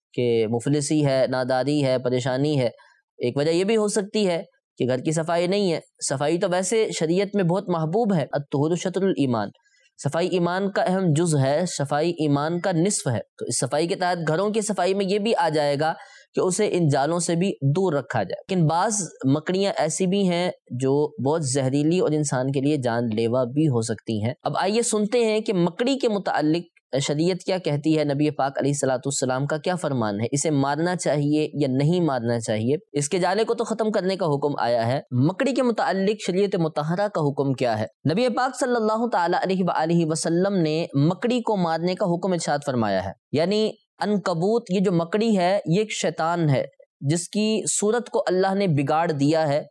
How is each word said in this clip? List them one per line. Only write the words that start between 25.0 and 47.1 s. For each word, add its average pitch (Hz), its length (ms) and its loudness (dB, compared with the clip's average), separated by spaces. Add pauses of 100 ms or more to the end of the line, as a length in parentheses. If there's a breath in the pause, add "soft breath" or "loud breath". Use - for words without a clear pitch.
ہیں 214 140 2
کہ 220 140 -4
مکڑی 185 440 0
کے 240 120 0
متعلق 170 540 0 (440)
شریعت 170 380 0
کیا 185 120 0
کہتی 156 420 0
ہے، 151 40 2
نبی 147 260 0
پاک 139 280 -4
علیہ 135 140 0
الصلوۃ 131 340 -2
والسلام 131 400 -2
کا 156 120 -2
کیا 180 180 -2
فرمان 117 440 -2
ہے، 113 120 -2
اسے 143 180 0
مارنا 147 460 0
چاہیے 151 580 0
یا 143 180 0
نہیں 147 300 2
مارنا 120 380 0
چاہیے؟ 113 360 0 (160)
اس 143 180 -2
کے 190 100 0
جالے 190 240 0
کو 226 100 -2
تو 233 100 -2
ختم 220 280 -2
کرنے 190 240 0
کا 185 100 -2
حکم 143 340 0
آیا 117 280 2
ہے، 135 140 0 (100)
مکڑی 180 420 2
کے 269 100 0
متعلق 202 640 0
شریعت 196 300 0
مطہرہ 165 520 0
کا 190 140 -2
حکم 139 320 0
کیا 123 260 0
ہے؟ 113 60 -2 (260)
نبی 233 180 2
پاک 262 300 -2
صلی 247 160 0
اللہ 220 360 0
تعالی 180 300 2
علیہ 185 260 0
وآلہ 170 380 2
وسلم 170 520 0
نے 160 360 0
مکڑی 185 480 2
کو 220 160 0
مارنے 170 380 0
کا 180 100 -2
حکم 180 260 0
ارشاد 160 340 0
فرمایا 104 400 0
ہے، 95 60 -6 (200)
یعنی 196 400 0 (280)
عنکبوت، 196 720 0
یہ 190 100 0
جو 196 120 2
مکڑی 196 460 2
ہے، 185 280 2
یہ 165 140 2
ایک 214 120 -2
شیطان 165 580 -2
ہے 131 140 2 (380)
جس 160 280 -2